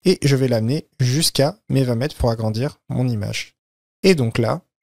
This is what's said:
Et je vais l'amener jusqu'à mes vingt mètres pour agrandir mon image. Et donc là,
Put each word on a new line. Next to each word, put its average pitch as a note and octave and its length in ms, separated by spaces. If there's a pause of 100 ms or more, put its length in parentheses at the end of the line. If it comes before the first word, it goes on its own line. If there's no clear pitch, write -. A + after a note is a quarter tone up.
Et F#3 180
je C#3 140
vais C3 120
l'amener A#2+ 400 (120)
jusqu'à C#3+ 580 (100)
mes C3+ 160
vingt B2 120
mètres B2+ 200
pour B2 140
agrandir A2+ 580
mon B2 200
image. A2 480 (460)
Et F#3+ 120
donc A#2+ 240
là, B2 240 (200)